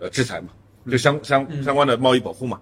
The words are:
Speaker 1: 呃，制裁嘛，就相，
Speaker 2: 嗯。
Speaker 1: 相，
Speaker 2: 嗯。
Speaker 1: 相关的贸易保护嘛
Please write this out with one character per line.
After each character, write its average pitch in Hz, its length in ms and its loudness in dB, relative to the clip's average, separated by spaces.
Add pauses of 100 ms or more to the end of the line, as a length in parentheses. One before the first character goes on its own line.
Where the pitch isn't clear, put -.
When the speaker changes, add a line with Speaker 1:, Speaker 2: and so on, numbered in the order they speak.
Speaker 1:
呃， 90 100 -10
制 131 140 0
裁 95 160 -8
嘛， 87 80 -14 (420)
就 131 80 2
相， 147 200 2
Speaker 2:
嗯。 - 40 -10
Speaker 1:
相， 135 260 0
Speaker 2:
嗯。 143 140 -8
Speaker 1:
相 139 140 0
关 143 100 4
的 123 100 2
贸 127 200 4
易 - 20 6
保 87 140 -6
护 131 120 -12
嘛 113 180 -6